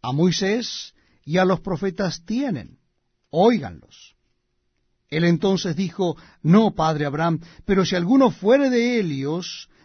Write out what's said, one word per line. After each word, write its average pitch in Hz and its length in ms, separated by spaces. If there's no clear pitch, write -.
"A 127 100
Moisés 190 800
y 160 140
a 185 60
los 185 160
profetas 190 640
tienen, 220 540
óiganlos". 151 840
Él 160 140
entonces 175 520
dijo: 175 400
"No, 202 320
padre 156 300
Abraham, 160 360
pero 190 180
si 185 120
alguno 226 340
fuere 254 400
de 240 280
ellos, 156 680